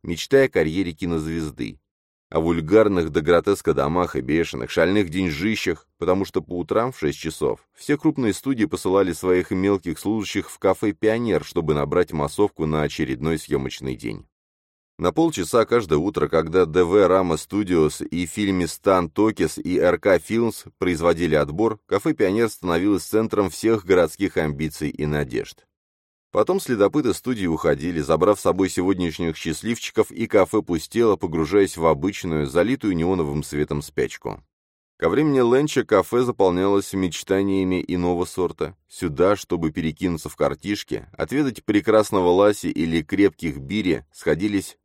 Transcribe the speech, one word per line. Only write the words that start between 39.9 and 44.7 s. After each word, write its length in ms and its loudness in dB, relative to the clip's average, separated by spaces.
в 60 -20
картишки, 800 -4
отведать 520 -4
прекрасного 640 2
ласи 380 4
или 340 -2
крепких 560 0
бири, 560 -4
сходились 720 -2